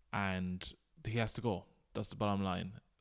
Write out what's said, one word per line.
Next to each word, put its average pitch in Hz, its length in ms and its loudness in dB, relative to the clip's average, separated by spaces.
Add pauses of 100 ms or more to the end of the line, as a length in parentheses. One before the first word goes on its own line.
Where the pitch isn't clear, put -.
(120)
and 92 600 0 (340)
he 113 120 0
has 113 120 2
to 120 100 -6
go. 101 220 0 (300)
That's 107 160 -4
the 90 80 -10
bottom 101 260 4
line. 92 380 -2 (200)